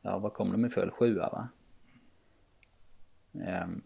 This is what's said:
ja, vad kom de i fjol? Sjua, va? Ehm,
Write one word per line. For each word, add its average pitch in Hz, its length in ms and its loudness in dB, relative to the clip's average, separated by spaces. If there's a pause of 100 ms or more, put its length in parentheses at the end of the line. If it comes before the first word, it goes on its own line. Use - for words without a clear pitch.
ja, 95 160 -2
vad 104 160 -2
kom 98 180 0
de 110 120 4
i 123 40 2
fjol? - 220 2
Sjua, 110 400 4
va? 123 180 -6 (2000)
Ehm, 90 400 -4